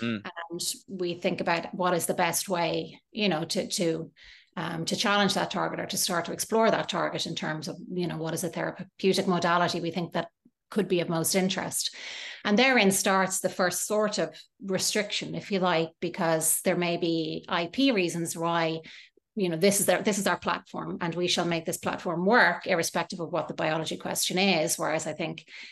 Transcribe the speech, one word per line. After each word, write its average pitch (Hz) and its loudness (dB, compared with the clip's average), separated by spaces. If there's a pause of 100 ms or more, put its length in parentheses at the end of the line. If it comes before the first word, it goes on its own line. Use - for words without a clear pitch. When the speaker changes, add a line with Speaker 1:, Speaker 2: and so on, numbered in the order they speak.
Speaker 1:
Mm. 117 -2
Speaker 2:
and 170 -10 (260)
we 180 -4
think 175 -2
about 170 0
what 180 2
is 165 0
the 185 -2
best 175 2
way, 165 -2 (100)
you 208 0
know, 160 2
to, 170 -2
to, 165 -2 (440)
um, 165 -4
to 190 0
challenge 202 4
that 170 0
target 165 -2
or 170 -6
to - -4
start 170 0
to 180 -8
explore 220 2
that 156 0
target 160 -2
in 160 -6
terms 156 -6
of, 156 -8 (160)
you 180 -2
know, 160 -6
what 160 -4
is 165 -4
a 175 -4
therapeutic 185 -2
modality 175 2
we 170 -2
think 170 -6
that 170 -2 (420)
could 190 0
be 175 2
of 160 -2
most 165 0
interest. 190 -2 (500)
And 208 4
therein 240 6
starts 190 2
the 185 -2
first 180 0
sort 214 0
of 160 -2 (280)
restriction, 190 -2
if 165 -6
you 196 0
like, 165 2 (120)
because 165 0
there 180 4
may 175 0
be 165 -2
I 170 0
P 269 4
reasons 170 0
why, 165 0 (540)
you 190 0
know, 165 0
this 196 4
is - 2
their, 180 4
this 202 0
is 196 0
our 175 2
platform 180 -4
and 165 -2
we 180 0
shall 175 2
make 165 0
this 165 -4
platform 175 -2
work 190 4
irrespective 175 0
of 160 -6
what 160 0
the 165 -8
biology 160 -2
question 180 -2
is. 175 4
Whereas 156 -2
I 156 -6
think 160 -6 (260)